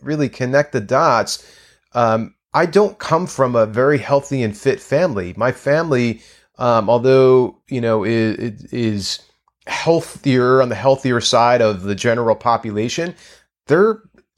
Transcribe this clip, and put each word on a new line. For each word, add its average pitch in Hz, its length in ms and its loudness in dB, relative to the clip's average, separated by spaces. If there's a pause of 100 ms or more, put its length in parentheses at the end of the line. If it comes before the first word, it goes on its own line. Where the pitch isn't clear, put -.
really 147 260 -4
connect 131 440 -2
the 123 80 -2
dots. 120 680 -2 (480)
Um, 113 400 -2 (180)
I 160 140 0
don't 196 320 0
come 165 280 -2
from 123 300 -2
a 113 100 4
very 127 320 0
healthy 139 440 -2
and 107 140 -4
fit 127 240 -2
family. 123 560 -4
My 117 160 -2
family, 139 680 -2 (380)
um, 117 320 0
although, 131 680 4 (100)
you 127 120 -6
know, 110 240 0
i-, 104 40 -4
it 113 640 -4
is 107 460 -4 (480)
healthier, 131 960 0
on 123 60 0
the 117 60 -4
healthier 127 460 0
side 120 420 2
of 104 200 0
the 101 120 -4
general 117 400 0
population, 117 800 -4 (520)
they're 208 360 2 (360)